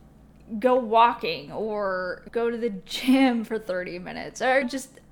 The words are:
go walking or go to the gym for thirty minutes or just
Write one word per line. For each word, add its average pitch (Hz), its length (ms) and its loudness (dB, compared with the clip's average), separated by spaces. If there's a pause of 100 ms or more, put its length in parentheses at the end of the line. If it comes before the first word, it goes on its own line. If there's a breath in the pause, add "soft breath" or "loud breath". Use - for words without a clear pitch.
(580)
go 254 160 4
walking 220 800 2
or 190 800 -4
go 233 180 -2
to 233 80 -4
the 226 140 -2
gym 247 720 2
for 220 160 -6
thirty 180 400 -6
minutes 160 420 -12
or 262 220 4
just 254 360 -8 (120)